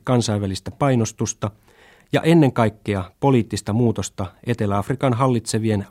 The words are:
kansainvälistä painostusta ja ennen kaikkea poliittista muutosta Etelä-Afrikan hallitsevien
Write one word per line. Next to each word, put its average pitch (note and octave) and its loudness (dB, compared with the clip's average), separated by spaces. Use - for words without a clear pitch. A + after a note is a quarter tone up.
kansainvälistä G#2 -2
painostusta A#2 -2
ja C#3+ 0
ennen D#3+ 4
kaikkea G#2 -2
poliittista A#2 0
muutosta G#2+ -2
Etelä-Afrikan A2+ -2
hallitsevien A2 0